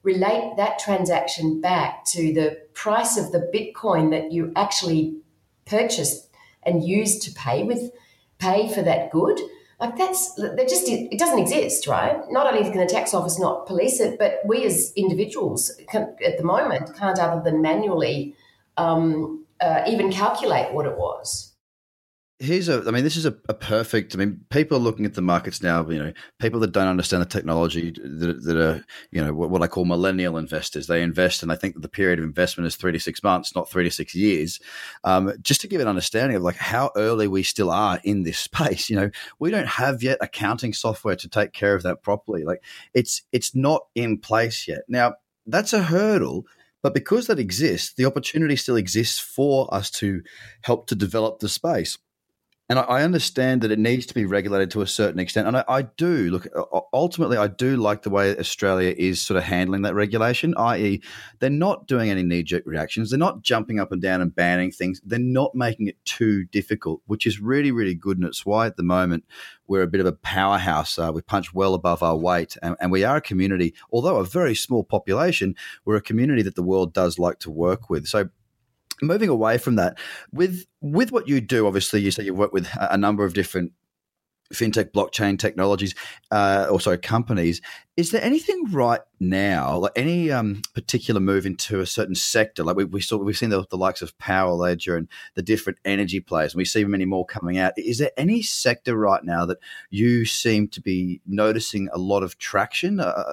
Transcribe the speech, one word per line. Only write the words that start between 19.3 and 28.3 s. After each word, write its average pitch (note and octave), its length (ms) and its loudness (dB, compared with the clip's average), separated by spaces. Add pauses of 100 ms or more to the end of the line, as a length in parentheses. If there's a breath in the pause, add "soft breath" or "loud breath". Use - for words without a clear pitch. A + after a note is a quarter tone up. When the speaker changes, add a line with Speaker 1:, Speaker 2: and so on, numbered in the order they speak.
Speaker 1:
uh, D#3+ 260 2
even G3 240 2
calculate F#3 640 0
what C#3+ 140 -2
it B2 100 -4
was. - 560 -8 (840)
Speaker 2:
Here's E3+ 300 0
a, B2+ 160 2
I A#2 60 0
mean, B2 140 2
this D#3 120 0
is D#3+ 80 -2
a, D3+ 120 0 (120)
a G#2+ 60 0
perfect, A2 640 0
I - 20 -2
mean, G2+ 320 -2
people D3+ 260 2
are B2+ 40 4
looking A2 260 0
at - 80 -4
the G2 80 -2
markets F2 400 0
now, E2+ 260 2
you D#2 140 -2
know, D#2+ 100 -6 (280 loud breath)
people A#2 200 0
that F#2+ 120 2
don't F#2+ 160 2
understand F2+ 340 2
the E2+ 40 2
technology E2 680 0
that, D#2+ 500 -4